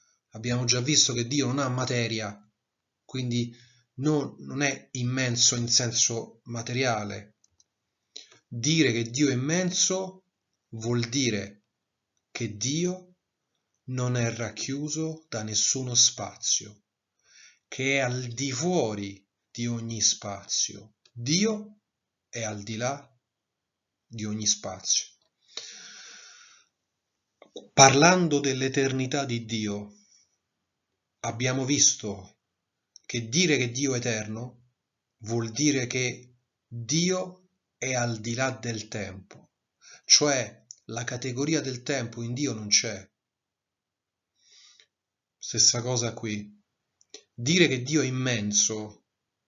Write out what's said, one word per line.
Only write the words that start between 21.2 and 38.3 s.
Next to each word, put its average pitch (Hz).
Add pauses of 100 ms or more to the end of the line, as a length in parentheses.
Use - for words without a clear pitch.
è 117
al 104
di 110
là 131 (1000)
di 110
ogni 107
spazio. - (2750)
Parlando 147
dell'eternità 131
di 117
Dio, 104 (1300)
abbiamo 127
visto 104 (720)
che 113
dire 156
che 123
Dio 131
è 120
eterno 113 (560)
vuol 113
dire 135
che 123 (320)
Dio 175 (300)
è 131
al 120
di 117